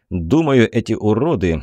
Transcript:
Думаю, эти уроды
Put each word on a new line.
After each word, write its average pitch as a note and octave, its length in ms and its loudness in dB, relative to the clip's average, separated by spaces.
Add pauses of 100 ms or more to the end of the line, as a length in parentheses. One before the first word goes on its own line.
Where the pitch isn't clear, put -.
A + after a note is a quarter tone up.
Думаю, A#2+ 600 2
эти A2+ 240 -4
уроды G#2 680 0